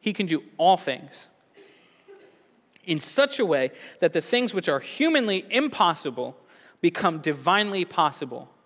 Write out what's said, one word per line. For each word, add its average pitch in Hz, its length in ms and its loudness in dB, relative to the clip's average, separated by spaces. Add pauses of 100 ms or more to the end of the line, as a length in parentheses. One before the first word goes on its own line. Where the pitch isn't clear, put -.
He 208 140 -2
can 208 100 -2
do 160 200 -2 (120)
all 175 220 6
things - 500 -8 (1600)
in 160 140 -2
such - 380 0
a 254 60 0
way 135 260 0 (300)
that 160 140 2
the 160 80 0
things 240 320 0
which 185 140 -2
are 143 120 0
humanly 262 680 0
impossible 156 880 0 (420)
become 170 400 2
divinely 180 640 0
possible. 135 640 -2 (160)